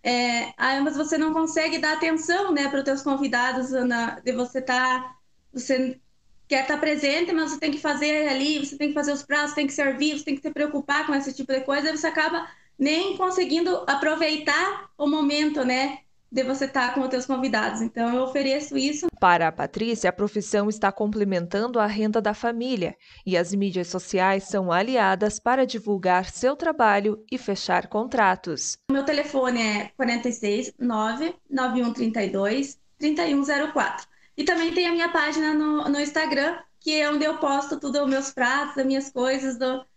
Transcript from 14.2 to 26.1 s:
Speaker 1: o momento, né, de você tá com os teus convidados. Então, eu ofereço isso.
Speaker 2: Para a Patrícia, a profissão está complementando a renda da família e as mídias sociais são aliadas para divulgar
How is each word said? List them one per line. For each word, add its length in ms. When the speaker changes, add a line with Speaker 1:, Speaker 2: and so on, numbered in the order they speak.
Speaker 1:
o 80
momento, 580
né, 360
de 120
você 240
tá 220
com 120
os 80
teus 160
convidados. 560
Então, 320
eu 120
ofereço 520
isso. 300
Speaker 2:
Para 260
a 60
Patrícia, 580
a 20
profissão 560
está 220
complementando 880
a 80
renda 340
da 140
família 600
e 120
as 180
mídias 320
sociais 600
são 240
aliadas 680
para 260
divulgar 640